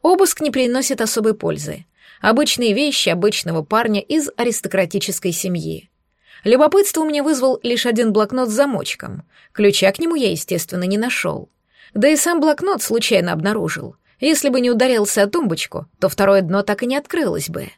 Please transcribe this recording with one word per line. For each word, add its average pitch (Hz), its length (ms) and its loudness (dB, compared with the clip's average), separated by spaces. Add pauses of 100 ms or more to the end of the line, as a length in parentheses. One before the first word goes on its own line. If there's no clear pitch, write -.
«Обыск 349 400 2
не 302 80 0
приносит 254 500 -2
особой 220 360 0
пользы. 151 500 -8 (360)
Обычные 233 520 2
вещи 277 360 0
обычного 170 520 -2
парня 214 400 0
из 294 340 -2
аристократической 196 960 -2
семьи. 165 580 -6 (540)
Любопытство 302 580 4
у 311 40 0
меня 294 160 -2
вызвал 262 420 0
лишь 240 220 -2
один 226 280 0
блокнот 220 360 0
с 214 40 -4
замочком. - 680 -2 (280)
Ключа 202 400 2
к - 80 -8
нему 330 160 -2
я, 240 160 0
естественно, 180 540 -6
не 196 120 -2
нашел. 220 520 -4 (440)
Да 208 140 2
и 311 80 6
сам 339 240 0
блокнот 311 420 0
случайно 190 520 0
обнаружил. 165 600 -4 (240)
Если 285 300 2
бы 254 100 2
не 247 120 2
ударился 233 520 2
о 202 40 2
тумбочку, 175 580 -4 (140)
то 190 100 2
второе 196 320 4
дно 190 220 0
так 202 180 -2
и 247 60 -2
не 262 80 -2
открылось 285 540 -4
бы». - 280 -10